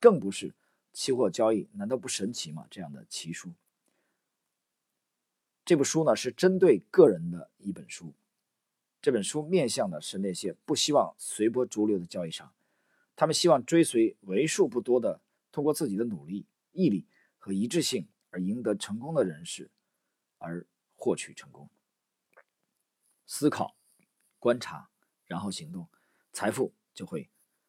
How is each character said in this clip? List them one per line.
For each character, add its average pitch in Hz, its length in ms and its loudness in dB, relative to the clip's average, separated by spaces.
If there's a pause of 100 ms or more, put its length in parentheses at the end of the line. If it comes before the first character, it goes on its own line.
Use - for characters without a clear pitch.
更 208 180 8
不 98 120 -4
是 - 240 -10 (380)
期 - 200 -4
货 120 180 2
交 110 220 2
易 101 220 -2
难 101 120 -8
道 127 100 -2
不 127 120 -10
神 107 240 -4
奇 85 180 -10
吗 76 180 -12
这 - 120 -16
样 73 120 -12
的 65 120 -18
奇 - 280 -12
书。 85 220 -14 (2000)
这 175 120 4
部 139 80 2
书 160 200 0
呢， 123 120 4
是 - 160 -6
针 185 260 2
对 165 220 6 (100)
个 160 180 10
人 85 220 0
的 87 280 -12
一 98 120 -10
本 80 180 -12
书。 80 240 -16 (880)
这 143 120 2
本 110 100 0
书 151 220 -6
面 156 240 0
向 110 200 -2
的 78 120 -8
是 - 180 -10
那 95 160 -4
些 90 180 -6 (120)
不 156 100 -2
希 147 180 0
望 110 240 2
随 - 320 -2
波 123 160 0
逐 107 220 0
流 101 140 0
的 87 40 -8
交 87 220 -8
易 82 60 -10
商， - 200 -16 (600)
他 156 120 2
们 156 60 0
希 160 140 2
望 139 180 6
追 165 200 4
随 113 380 2
为 98 220 0
数 160 220 2
不 123 140 -4
多 123 180 2
的 101 220 -2 (320)
通 151 100 -4
过 151 100 2
自 147 160 -4
己 98 80 -4
的 113 80 -2
努 76 220 -8
力、 95 200 -10 (260)
毅 170 180 2
力 95 160 -2 (320)
和 - 140 -12
一 101 160 -2
致 165 120 -2
性 113 280 -4 (220)
而 92 120 -8
赢 104 180 -4
得 107 140 -2
成 101 240 -8
功 147 160 -8
的 135 100 2
人 85 220 -8
士 - 240 -14 (680)
而 85 280 -12 (300)
获 - 180 -2
取 - 180 -10
成 - 200 -20
功。 73 180 -20 (1500)
思 - 240 -2
考、 - 280 -4 (640)
观 123 180 2
察， - 320 -14 (360)
然 82 120 -8
后 101 100 -6
行 82 220 -10
动， 87 180 -14 (440)
财 104 180 -2
富 - 240 -4 (180)
就 98 140 -14
会 - 240 -10 (380)